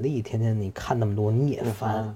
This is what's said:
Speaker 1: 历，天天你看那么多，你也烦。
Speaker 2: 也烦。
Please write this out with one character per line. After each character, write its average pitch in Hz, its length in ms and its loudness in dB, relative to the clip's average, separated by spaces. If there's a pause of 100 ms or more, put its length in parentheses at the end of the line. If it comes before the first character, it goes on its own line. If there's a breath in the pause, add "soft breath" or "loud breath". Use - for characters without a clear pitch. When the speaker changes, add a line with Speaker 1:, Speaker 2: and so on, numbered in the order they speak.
Speaker 1:
历， 135 180 0
天 110 180 -2
天 110 220 2
你 95 120 -2
看 - 280 -2
那 113 60 2
么 101 100 0
多， 107 160 2
你 135 200 4
也 - 100 -4
烦。 120 60 -2
Speaker 2:
也 113 40 0
烦。 110 440 -2